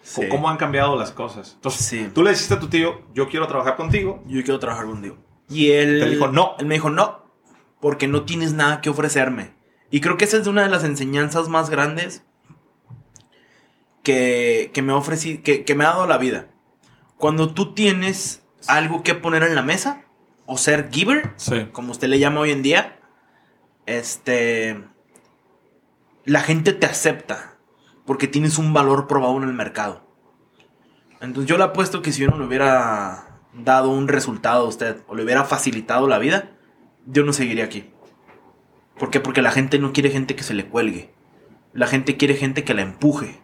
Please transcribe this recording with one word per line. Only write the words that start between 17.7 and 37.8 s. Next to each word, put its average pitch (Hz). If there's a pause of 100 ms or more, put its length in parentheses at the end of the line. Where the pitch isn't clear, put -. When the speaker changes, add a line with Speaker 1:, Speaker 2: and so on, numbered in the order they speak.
Speaker 2:
tienes 190 (240)
algo 160
que 170
poner 165
en 165
la 135
mesa, 190 (440)
o 127
ser 147
giver, 262
Speaker 1:
Sí. 113
Speaker 2:
como 123
usted 131
le 135
llama 147
hoy 151
en 139
día, 160 (840)
este... 117 (1400)
La 143
gente 160
te 175
acepta - (480)
porque 135
tienes 151
un 156
valor 139
probado 131
en 135
el 131
mercado. 104 (1160)
Entonces 127
yo 165
le 190
apuesto 185
que 156
si -
yo 139
no 156
le 139
hubiera 120 (160)
dado 131
un 139
resultado 123
a -
usted 110
o -
le 110
hubiera 127
facilitado 127
la 117
vida, 165 (560)
yo 139
no 147
seguiría 117
aquí. 104 (1080)